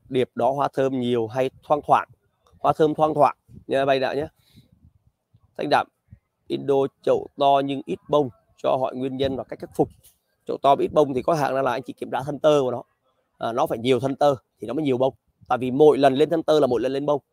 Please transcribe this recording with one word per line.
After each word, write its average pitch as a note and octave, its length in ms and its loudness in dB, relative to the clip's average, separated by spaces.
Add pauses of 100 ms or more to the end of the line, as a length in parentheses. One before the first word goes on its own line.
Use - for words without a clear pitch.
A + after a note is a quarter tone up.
điệp B2+ 260 -2
đó A#2 160 0
hoa C#3 220 -2
thơm C3+ 260 -2
nhiều A#2+ 280 -2
hay C3 220 -4 (140)
thoang D3 240 0
thoảng? A#2+ 220 2 (500)
Hoa C#3+ 140 0
thơm D#3 200 2
thoang D#3 200 0
thoảng C#3+ 240 2 (300)
nha, C3+ 180 0
bay C3+ 140 2
đã B2+ 140 -2
nhé. D3 140 -4 (1300)
Thanh D3+ 120 -4
Đạm, B2+ 180 0 (600)
Indo C3+ 280 -4 (280)
chậu B2+ 240 0 (100)
to C#3 280 4
nhưng C#3 200 -6
ít - 140 -8 (100)
bông, D3+ 200 2 (340)
cho C3+ 180 0
hỏi - 140 -4
nguyên C3 220 -6
nhân C3+ 180 -2
và A#2 80 -8
cách - 160 -16
khắc F3 160 -16
phục. - 140 0 (580)
Chậu - 140 -6
to C#3 180 4
ít F#3+ 140 -4
bông C#3+ 200 2
thì B2+ 80 -2
có E3 120 -2
hạn C3+ 300 -2
là B2+ 80 -2
anh B2 120 -6
chị A#2 100 -14
kiểm A2+ 180 -12
tra B2+ 120 -6
thân C#3+ 160 -8
tơ D3+ 220 4
của B2+ 100 -2
nó. A#2+ 120 -8 (540)
À, A#2 160 -6
nó C3+ 120 0
phải D#3 120 -4
nhiều A#2+ 220 2
thân C3+ 160 -4
tơ C#3+ 200 2 (240)
thì G#2+ 80 -12
nó A#2 60 -8
mới D#3 100 -4
nhiều C3 140 0
bông. C3 160 0 (340)
Tại B2+ 100 -2
vì B2 140 -4
mỗi C#3 260 6
lần C#3 160 4
lên D3 160 2
thân E3 140 -2
tơ D#3 160 2
là C#3 80 2
mỗi A#2+ 140 0
lần B2+ 100 -2
lên C#3 140 -6
bông. D3 160 -2 (120)